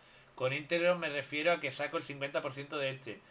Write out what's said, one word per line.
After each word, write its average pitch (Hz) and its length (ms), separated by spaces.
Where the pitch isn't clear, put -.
Con 131 180
íntegro 170 440
me 165 120
refiero 147 420
a 165 80
que 143 120
saco 143 260
el 151 60
cincuenta 143 380
por 139 120
ciento 139 240
de 135 140
este. 117 280